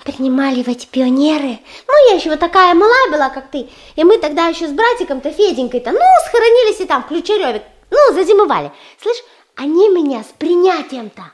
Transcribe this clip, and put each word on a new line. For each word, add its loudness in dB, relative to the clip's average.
принимали -2
в -6
эти -8
пионеры. -2
Ну, 6
я 2
еще -2
вот -2
такая 2
малая 2
была, -2
как -16
ты. -10
И -2
мы 4
тогда -2
еще -6
с -8
братиком-то, -4
Феденькой-то, -2
ну, 0
схоронились 2
и -8
там, -4
в -20
Ключереве. -4
Ну, 4
зазимовали. 0
Слышь, -6
они 0
меня -2
с -20
принятием-то -4